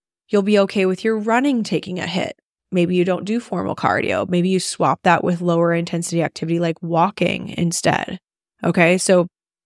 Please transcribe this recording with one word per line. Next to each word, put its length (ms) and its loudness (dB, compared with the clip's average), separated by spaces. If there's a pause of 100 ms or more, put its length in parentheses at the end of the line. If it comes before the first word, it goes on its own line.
(280)
you'll 140 2
be 160 4
okay 260 2
with 200 0
your 120 0
running 460 0
taking 380 -4
a 60 -4
hit. 300 -4 (360)
Maybe 220 2
you 100 4
don't 200 -2
do 160 -2
formal 340 -6
cardio. 540 0
Maybe 200 2
you 120 2
swap 420 -2
that 220 2
with 160 -2
lower 320 2
intensity 500 -2
activity 380 -4
like 220 -2
walking 640 0
instead. 720 -2 (420)
Okay, 340 2
so 300 2 (400)